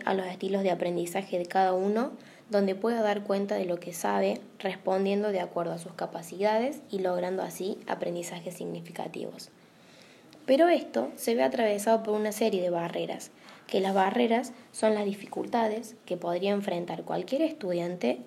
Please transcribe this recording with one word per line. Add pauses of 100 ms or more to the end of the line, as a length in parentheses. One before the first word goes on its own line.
a
los
estilos
de
aprendizaje
de
cada
uno, (380)
donde
pueda
dar
cuenta
de
lo
que
sabe, (180)
respondiendo
de
acuerdo
a
sus
capacidades (100)
y
logrando
así (100)
aprendizajes
significativos. (920)
Pero
esto
se
ve
atravesado
por
una
serie
de
barreras, (360)
que
las
barreras (220)
son
las
dificultades (100)
que
podría
enfrentar
cualquier
estudiante